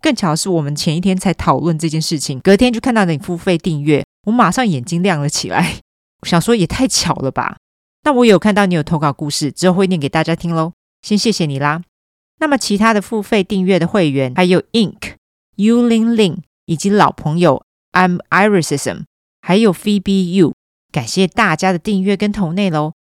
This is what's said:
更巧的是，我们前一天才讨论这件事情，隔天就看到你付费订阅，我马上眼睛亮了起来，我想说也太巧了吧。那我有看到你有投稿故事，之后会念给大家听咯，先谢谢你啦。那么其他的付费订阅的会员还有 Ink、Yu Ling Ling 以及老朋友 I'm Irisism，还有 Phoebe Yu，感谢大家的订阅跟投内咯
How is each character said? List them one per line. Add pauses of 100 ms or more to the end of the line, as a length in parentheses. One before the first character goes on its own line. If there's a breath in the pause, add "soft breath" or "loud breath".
更
巧
的
是，
我
们
前
一
天
才
讨
论
这
件
事
情，
隔
天
就
看
到
你
付
费
订
阅， (220)
我
马
上
眼
睛
亮
了
起
来， (420)
我
想
说
也
太
巧
了
吧。 (480)
那
我
有
看
到
你
有
投
稿
故
事，
之
后
会
念
给
大
家
听
咯， (300)
先
谢
谢
你
啦。 (580)
那
么
其
他
的
付
费
订
阅
的
会
员
还
有
Ink、 (400)
Yu
Ling
Ling (280)
以
及
老
朋
友 (260)
I'm (100)
Irisism， (400)
还
有
Phoebe
Yu， (400)
感
谢
大
家
的
订
阅
跟
投
内
咯 (140)